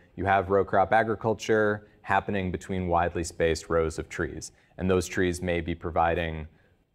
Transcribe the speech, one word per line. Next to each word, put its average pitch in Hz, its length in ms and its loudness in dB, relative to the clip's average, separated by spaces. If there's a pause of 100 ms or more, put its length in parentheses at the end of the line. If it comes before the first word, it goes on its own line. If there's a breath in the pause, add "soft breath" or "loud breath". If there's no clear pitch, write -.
(160 soft breath)
you 90 80 -6
have 95 260 2
row 98 140 4
crop 95 280 2
agriculture 110 960 0 (140)
happening 98 480 0
between 90 380 -4
widely 85 360 0
spaced 80 440 -2
rows 82 300 0
of 76 100 -10
trees. - 440 -6 (260 soft breath)
And 90 100 -2
those 92 180 2
trees 90 360 0
may 87 180 0
be 85 140 -4
providing 82 720 -2 (480 soft breath)